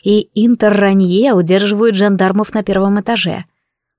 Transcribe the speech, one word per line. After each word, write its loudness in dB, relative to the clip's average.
и 0
Интер 2
Ранье 2
удерживают 0
жандармов 0
на -4
первом -2
этаже. -6